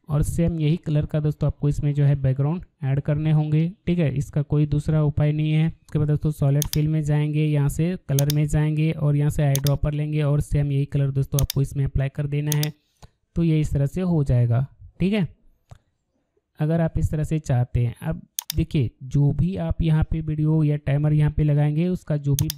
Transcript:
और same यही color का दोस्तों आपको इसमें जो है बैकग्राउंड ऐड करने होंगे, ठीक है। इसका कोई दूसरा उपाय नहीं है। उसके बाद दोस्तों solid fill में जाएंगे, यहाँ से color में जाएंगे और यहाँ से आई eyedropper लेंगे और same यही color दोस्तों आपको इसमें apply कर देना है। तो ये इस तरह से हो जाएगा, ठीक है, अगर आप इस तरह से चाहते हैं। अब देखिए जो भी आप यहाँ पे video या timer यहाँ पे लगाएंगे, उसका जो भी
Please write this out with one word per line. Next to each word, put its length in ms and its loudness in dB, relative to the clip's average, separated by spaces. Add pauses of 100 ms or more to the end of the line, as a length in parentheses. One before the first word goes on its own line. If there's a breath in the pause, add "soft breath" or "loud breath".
और 140 0
same 360 0
यही 180 2
color 280 -2
का 140 -4
दोस्तों 280 -2
आपको 220 -2
इसमें 240 0
जो 120 2
है 120 4
बैकग्राउंड 480 -2 (180)
ऐड 180 0
करने 300 0
होंगे, 360 2 (200)
ठीक 120 0
है। 180 2
इसका 260 -2
कोई 240 2
दूसरा 360 0
उपाय 280 2
नहीं 200 0
है। 160 2
उसके 320 -6
बाद 80 0
दोस्तों 260 0
solid 320 2
fill 220 -2
में 160 0
जाएंगे, 420 0
यहाँ 240 0
से 260 -2 (140)
color 260 2
में 120 2
जाएंगे 440 0
और 240 0
यहाँ 140 0
से 140 -2
आई 120 2
eyedropper 380 0
लेंगे 300 -4
और 200 0
same 280 -2
यही 160 0
color 240 -2
दोस्तों 300 0
आपको 200 -2
इसमें 240 -4
apply 240 -2
कर 180 -6
देना 300 -2
है। 140 0 (640 soft breath)
तो 80 0
ये 160 2
इस 140 -4
तरह 140 0
से 160 -8
हो 200 0
जाएगा, 420 2 (340)
ठीक 140 0
है, 140 0 (1300)
अगर 220 0
आप 160 -2
इस 140 0
तरह 140 -2
से 160 -2
चाहते 440 0
हैं। 160 -4
अब 200 -6 (280)
देखिए 400 0 (160)
जो 280 2
भी 260 -2
आप 220 -2
यहाँ 240 2
पे 160 -2
video 420 0
या 140 2
timer 360 0
यहाँ 180 2
पे 120 0
लगाएंगे, 440 2
उसका 300 -4
जो 180 0
भी 120 4 (100)